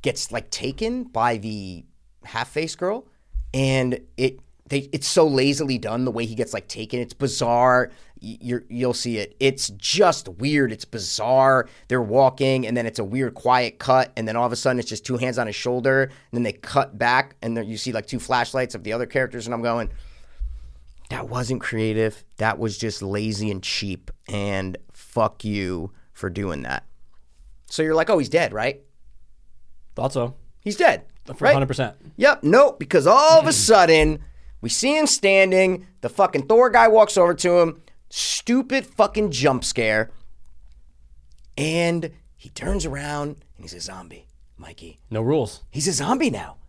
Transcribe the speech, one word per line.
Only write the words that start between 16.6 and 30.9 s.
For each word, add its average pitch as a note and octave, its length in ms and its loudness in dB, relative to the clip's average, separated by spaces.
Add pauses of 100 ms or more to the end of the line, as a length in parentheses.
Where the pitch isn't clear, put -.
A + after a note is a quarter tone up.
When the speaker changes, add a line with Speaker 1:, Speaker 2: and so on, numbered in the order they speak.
Speaker 1:
back, A#2+ 440 0
and A2+ 140 -6
then A2 120 -6
you A2 80 -10
see, A#2+ 160 -8
like, G#2+ 140 -6
two B2+ 120 -8
flashlights B2 560 -2
of F#2 100 -12
the G#2+ 100 -6
other A#2+ 120 -4
characters, B2 400 -4
and A#2+ 80 -6
I'm A#2 80 -6
going, A#2 280 -4 (1200)
"That B2+ 180 -10
wasn't B2 320 -6
creative. A2 640 -2 (140)
That G#2+ 200 -2
was G#2+ 200 -4
just A2 240 -6
lazy G#2 480 -4
and F#2+ 120 -6
cheap, - 480 -8 (180)
and G2 480 -6 (160)
fuck - 520 -4
you F#2+ 480 -4 (220)
for - 160 -8
doing F2 320 -6
that." B1+ 220 -8 (840)
So - 140 -4
you're D#3 120 0
like, E3 160 2
"Oh, F#3+ 80 4
he's C#3 120 -2
dead, D#3 240 2
right?" A2+ 260 -4 (1120)
Speaker 2:
Thought C3+ 180 -4
so. B2+ 220 -4 (260)
Speaker 1:
He's G#3 160 -6
dead, - 280 2 (220)